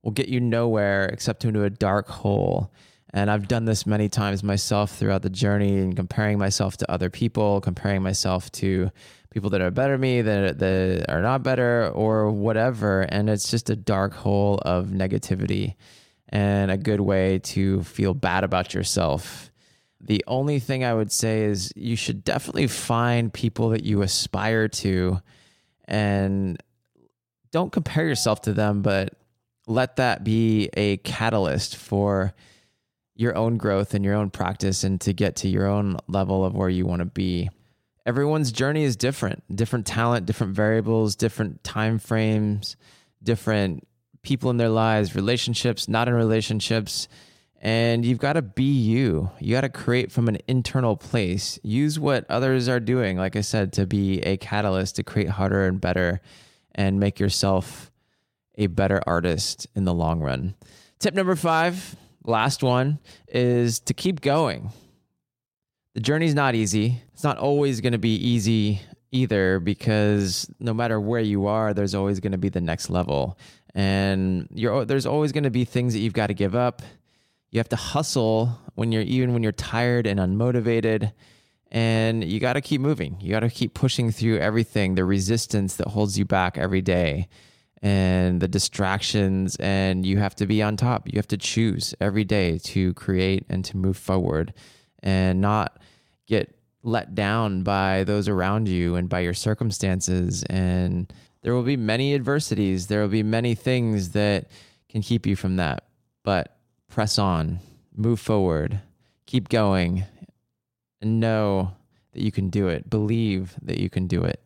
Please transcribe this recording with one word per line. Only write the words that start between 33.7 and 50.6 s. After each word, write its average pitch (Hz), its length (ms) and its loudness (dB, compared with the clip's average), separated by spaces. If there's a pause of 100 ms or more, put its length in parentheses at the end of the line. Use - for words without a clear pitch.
and 101 100 0
your 101 80 2
own 104 160 0
practice 92 540 -2
and 95 180 0
to 101 100 0
get 98 240 0
to - 140 -2
your 98 160 2
own 101 320 0 (100)
level 95 380 0
of 92 80 -2
where 95 160 0
you 92 160 0
wanna 90 180 -2
be. 90 460 -2 (560)
Everyone's 143 460 0
journey 143 320 0
is 131 120 2
different, 120 480 -2 (100)
different 113 340 -2
talent, 117 400 0
different 98 260 -2
variables, 107 600 2
different 110 480 -4
time 110 340 -2
frames, 107 800 0 (460)
different 104 640 -2 (340)
people 131 300 -2
in 120 60 0
their 117 120 2
lives, 110 460 2
relationships, 113 760 -2
not 113 180 0
in 123 60 0
relationships. 110 920 0 (520)
And 117 460 2
you've 120 140 2
gotta 147 240 0
be 131 280 0
you. 113 680 2
You 113 160 0
gotta 131 140 0
create - 420 0
from 120 160 2
an 104 100 0 (100)
internal 123 480 0